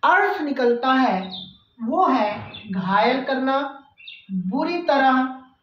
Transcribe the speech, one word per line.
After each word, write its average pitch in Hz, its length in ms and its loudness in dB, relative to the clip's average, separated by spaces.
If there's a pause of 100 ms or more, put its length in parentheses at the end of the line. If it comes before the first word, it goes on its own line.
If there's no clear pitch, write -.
अर्थ 403 380 2
निकलता 262 520 0
है 233 280 2 (600)
वो 311 260 2
है - 640 -2
घायल 208 540 2
करना, 269 340 0 (720)
बुरी 247 520 -2
तरह 262 400 4 (400)